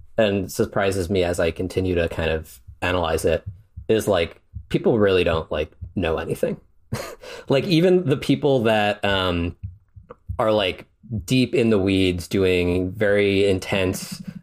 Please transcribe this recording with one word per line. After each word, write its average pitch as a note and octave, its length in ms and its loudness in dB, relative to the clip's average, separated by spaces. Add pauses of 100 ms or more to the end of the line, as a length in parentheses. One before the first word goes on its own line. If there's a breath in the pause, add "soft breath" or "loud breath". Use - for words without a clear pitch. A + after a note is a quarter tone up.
(180)
and G2+ 340 0
surprises G2 580 0
me F#2 140 2
as F2 160 0
I E2+ 100 2
continue F#2 460 -2
to E2+ 140 0
kind E2 200 -4
of D#2 320 -6 (220)
analyze F2 420 -2
it E2 180 2 (440)
is, A2 200 2
like, F2 340 0 (280)
people D3+ 300 0
really F#2+ 240 4
don't, E2 280 -2
like, D#2 200 -4 (240)
know E2 220 0
anything. - 420 -4 (320)
<laughs> - 80 -6 (500 loud breath)
Like, C3+ 160 2
even F3+ 400 2
the C#3 120 0
people C3+ 460 0
that, G#2+ 400 2
um, F2+ 520 0 (840)
are, A2 140 2
like, G2 340 0 (400)
deep B2+ 300 2
in A2+ 160 4
the G#2 80 4
weeds F#2+ 480 2
doing F#2 640 2
very G2+ 580 2
intense F#2+ 720 -2 (220 loud breath)